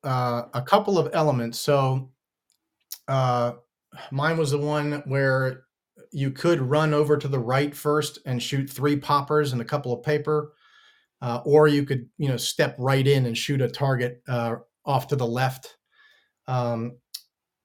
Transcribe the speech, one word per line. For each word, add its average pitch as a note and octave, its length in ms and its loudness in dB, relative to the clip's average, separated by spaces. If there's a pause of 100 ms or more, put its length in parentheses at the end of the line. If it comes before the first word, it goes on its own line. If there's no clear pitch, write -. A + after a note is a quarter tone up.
uh, B2 380 0 (100)
a B2 80 -2
couple G3+ 360 2
of D#3 160 0
elements. B2+ 460 0
So, C3 500 0 (1000)
uh, B2 440 0 (580)
mine D3+ 260 0
was D3+ 140 0
the D3 60 2
one D3 480 -2
where C3 600 0 (460)
you C#3 200 -2
could E3 280 2
run D3+ 340 2
over D3 240 4
to C#3+ 100 -6
the C3+ 120 -2
right C3+ 360 0
first D3 500 -2
and B2 180 -4
shoot C3+ 260 -4
three C#3+ 280 0
poppers C#3+ 560 0
and A#2+ 80 -2
a A2+ 40 -8
couple C#3+ 280 -4
of - 100 -6
paper, D3+ 500 -2 (680)
uh, B2 240 -4
or D3+ 220 8
you C#3+ 180 4
could, C3 320 -4
you D3 100 -2
know, B2 100 0
step - 400 -2
right C3+ 300 2
in C3+ 180 4
and A2+ 120 -4
shoot C#3 240 -2
a A#2+ 80 2
target, B2 580 -2
uh, A#2 280 -2 (300)
off C3+ 220 0
to D3 80 0
the B2+ 100 0
left. B2 520 -4 (680)
Um, A#2+ 500 -4 (680)